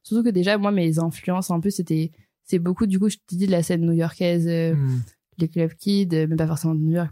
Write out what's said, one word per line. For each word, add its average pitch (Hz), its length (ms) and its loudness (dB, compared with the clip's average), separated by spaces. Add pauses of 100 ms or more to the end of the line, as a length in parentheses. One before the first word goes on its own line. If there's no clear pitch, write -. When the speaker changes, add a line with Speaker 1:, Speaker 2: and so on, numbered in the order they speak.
Speaker 1:
Surtout 226 200 0
que 240 60 2
déjà, 196 300 2
moi, 202 120 0
mes 165 280 2
influences, 180 500 -2
un 175 100 0
peu, 196 120 -2
c'était, 160 400 -2 (320)
c'est 185 160 0
beaucoup, 180 260 0
du 190 140 0
coup, 208 100 2
je 202 80 -4
te - 180 -14
dis, 190 120 0
de 190 40 0
la 170 120 2
scène 170 220 0
new-yorkaise, 165 640 0
euh, 165 280 0
Speaker 2:
Hmm. 131 240 0 (400)
Speaker 1:
les 165 80 0
club 165 260 -2
kids, 202 400 0
euh, 160 160 2
mais 160 60 0
pas 160 100 0
forcément 160 300 -2
de 156 40 0
New 156 120 2
York, 170 200 0